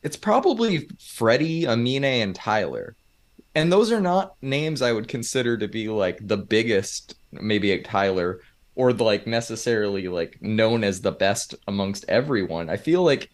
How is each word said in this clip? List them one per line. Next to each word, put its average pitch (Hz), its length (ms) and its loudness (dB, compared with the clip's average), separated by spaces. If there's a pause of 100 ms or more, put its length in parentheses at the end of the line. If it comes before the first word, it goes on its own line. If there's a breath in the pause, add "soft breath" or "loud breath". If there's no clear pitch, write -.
it's 147 140 -8
probably 226 720 2 (100)
Freddie, 156 680 0
Amine, 123 380 0
and 113 300 0
Tyler. 90 640 -2 (580)
And 160 180 2
those 214 180 4
are 226 100 0
not 185 420 0
names 139 380 -2
I 120 120 2
would 113 160 -2
consider 120 500 -2
to 107 80 -4
be, 107 220 -6
like, 98 340 0
the 101 140 -2
biggest, 107 800 0 (160)
maybe, 101 400 0
like, 85 120 -2
Tyler, 92 580 0 (340 soft breath)
or 127 160 4
the, 113 100 0
like, 104 240 2
necessarily, 110 800 -2
like, 87 340 -4
known 110 440 2
as 95 160 0
the 101 100 0
best - 460 -2 (100)
amongst 98 420 -4
everyone. 92 600 0
I 87 60 -2
feel 175 260 0
like 147 320 2